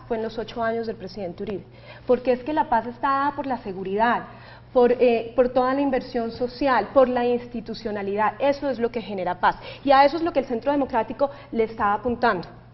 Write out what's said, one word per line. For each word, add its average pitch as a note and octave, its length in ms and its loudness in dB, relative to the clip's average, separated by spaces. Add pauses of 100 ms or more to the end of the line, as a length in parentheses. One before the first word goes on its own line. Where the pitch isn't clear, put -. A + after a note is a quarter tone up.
fue A#3 120 -4
en A3 60 -4
los A3 140 -8
ocho A3+ 240 -8
años A3+ 240 -2
del A3+ 120 -8
presidente F#3 460 -10
Uribe. G3 200 -8 (420)
Porque B3 280 2
es B3 100 -2
que D4+ 80 -6
la D4+ 160 0
paz A3+ 200 0
está B3 200 -4
dada C#4 300 2
por - 100 -6
la B3+ 120 -4
seguridad, G3 640 -2 (500)
por, B3 180 6
eh, A#3 420 2
por B3+ 140 4
toda B3+ 260 0
la C#4 60 0
inversión B3+ 520 -2
social, B3 600 0
por C4+ 140 8
la B3 180 0
institucionalidad. G#3+ 1120 -2
Eso C#4 300 0
es A3+ 100 -2
lo A#3 120 -2
que A#3 100 -6
genera F3+ 380 -4
paz. G3 160 2 (300)
Y C#4 60 6
a C4+ 120 10
eso C#4+ 140 4
es D#4+ 60 -2
lo E4+ 100 0
que C#4+ 60 0
el B3 60 2
Centro B3 280 -2
Democrático B3+ 560 -2 (240)
le A3+ 100 0
está A3 300 0
apuntando. A3 560 -2 (240)